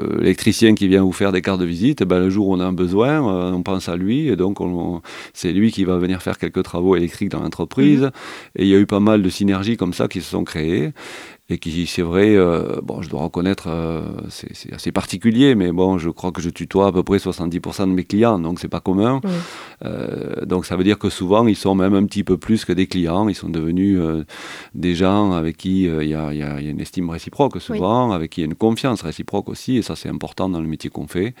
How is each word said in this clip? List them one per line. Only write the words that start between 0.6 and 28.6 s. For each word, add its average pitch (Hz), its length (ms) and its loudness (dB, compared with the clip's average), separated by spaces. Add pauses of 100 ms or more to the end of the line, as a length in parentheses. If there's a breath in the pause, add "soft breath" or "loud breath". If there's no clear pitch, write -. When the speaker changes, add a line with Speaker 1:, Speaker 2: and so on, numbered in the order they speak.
Speaker 1:
qui 101 140 2
vient 95 160 6
vous 92 80 2
faire 98 180 0
des 92 100 2
cartes 98 200 -2
de 92 40 2
visite, 92 380 0
bah, 90 160 4
le 92 100 4
jour 95 200 2
où 95 60 2
on 90 60 2
a 90 60 0
un 92 60 -2
besoin, 104 600 2
euh, 90 200 -2
on 90 100 -2
pense 95 260 -4
à 87 60 -4
lui, 110 320 -2
et 120 80 2
donc 92 260 0
on, 87 360 -4
on, 80 60 -12 (300 loud breath)
c'est 87 200 -4
lui 104 180 4
qui 95 140 -2
va 90 120 2
venir 90 260 0
faire 92 160 -4
quelques 90 260 -4
travaux 90 320 2
électriques 87 340 -2
dans 78 100 -4
l'entreprise. 131 600 0
Speaker 2:
Mhm. 135 100 2 (460 loud breath)
Speaker 1:
Et - 80 0
il 98 40 6
y 98 60 8
a 98 40 8
eu 101 80 6
pas 101 120 0
mal 104 240 4
de 92 60 2
synergies 98 480 0
comme 90 160 -2
ça - 160 -2
qui 92 140 -6
se 80 60 -12
sont 92 140 -2
créées. 90 480 -2 (600 loud breath)
Et 87 60 -2
qui, 85 300 -4
c'est 92 160 -4
vrai, 98 340 4
euh, 87 460 2
bon, - 180 -8
je 85 80 -8
dois 71 140 -6
reconnaître, 87 460 -2
euh, 82 340 -4 (260)
c'est, - 260 -14
c'est - 200 -16
assez - 180 -6
particulier, 117 640 4
mais 92 180 2
bon, 92 240 2
je 82 140 -2
crois 90 200 -6
que 82 120 -8
je 85 80 -2
tutoie 95 380 2
à 95 40 2
peu 90 100 2
près 98 160 2
soixante-dix 87 400 -4
pour 82 160 -8
cent 98 120 -2
de 95 80 2
mes 90 100 0
clients, 110 340 2
donc 85 220 -4
c'est - 80 -8
pas 87 120 -6
commun. 110 440 0
Speaker 2:
Oui. 196 60 -4 (560 loud breath)
Speaker 1:
Euh, - 580 -6
donc 90 220 -2
ça 90 100 -2
veut 92 80 2
dire 101 140 4
que 104 100 -2
souvent, 98 380 4
ils 104 100 4
sont 98 180 2
même 95 200 4
un 98 100 4
petit 101 180 -2
peu 92 140 2
plus 110 300 0
que 90 80 0
des 92 120 2
clients, 92 440 0
ils 90 40 -2
sont 82 140 -8
devenus, 87 500 2
euh, 80 260 0 (500 loud breath)
des 90 200 0
gens 95 380 2
avec 80 240 -2
qui, 92 320 0
euh, 78 160 0
il 76 60 -2
y 76 40 -2
a, 78 200 -4
il 76 40 -6
y 76 40 -6
a, 73 180 -6
il 73 60 -8
y - 20 -6
a - 20 -6
une 76 120 -6
estime 90 260 -8
réciproque 90 540 -2
souvent, 113 480 0
Speaker 2:
Oui. 98 60 0
Speaker 1:
avec 80 160 -6
qui 87 100 -4
il - 20 0
y - 20 -2
a 76 40 -4
une 78 40 -6
confiance 113 460 0